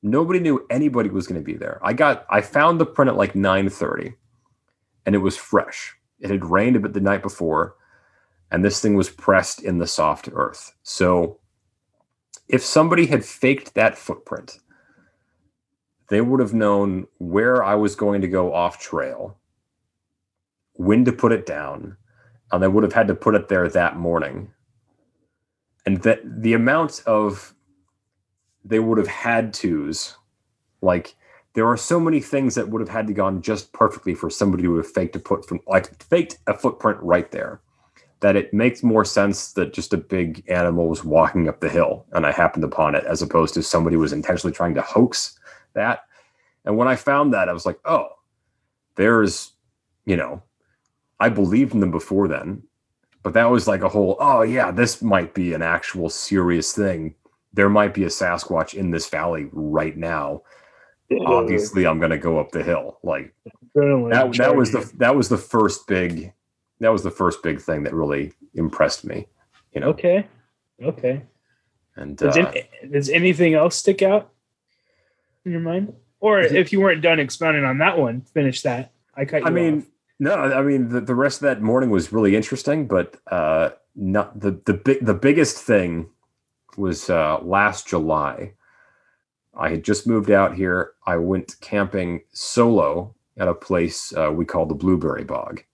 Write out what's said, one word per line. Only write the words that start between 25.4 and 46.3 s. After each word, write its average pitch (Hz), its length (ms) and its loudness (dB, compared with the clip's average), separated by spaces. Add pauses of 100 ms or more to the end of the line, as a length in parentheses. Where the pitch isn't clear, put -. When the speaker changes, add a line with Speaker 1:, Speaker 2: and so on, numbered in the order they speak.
Speaker 1:
And 95 180 0
that 113 200 4
the 113 300 -2
amount 143 540 0
of, 107 480 -2 (1080)
they 110 160 0
would 113 180 2
have 104 100 0
had 113 460 -2
tos, 78 640 -6 (680)
like, 90 340 0 (380)
there 113 120 0
are 117 120 2
so 170 220 -2
many 160 200 2
things 135 360 -2
that 110 140 -4
would 113 120 -4
have 104 80 -8
had 110 180 -4
to 104 60 -4
gone 95 280 -2
just 107 300 -6
perfectly - 420 0
for 82 160 -6
somebody 92 340 0
to 87 120 2
have 82 160 -2
faked 87 240 -2
a - 40 -8
put - 280 -6
from, 85 180 -8
like, - 380 -6
faked 170 420 -2
a 104 80 -2
footprint - 480 -4
right 87 300 0
there, - 300 -10 (580)
that 101 160 4
it - 180 -2
makes 117 300 0
more 110 220 4
sense 101 480 -2
that 90 200 -2
just - 200 -6
a 90 40 0
big 85 520 -4
animal 87 400 0
was 80 160 -6
walking 80 420 2
up - 140 -6
the 78 80 -2
hill 73 420 0
and 80 140 0
I 71 60 2
happened 80 340 0
upon 73 300 -2
it, - 100 -2
as 82 160 -4
opposed 80 320 0
to 82 100 -2
somebody 82 320 0
was 78 160 2
intentionally 90 420 -4
trying 87 220 -2
to - 60 -2
hoax - 580 0 (340)
that. 113 320 -4 (600)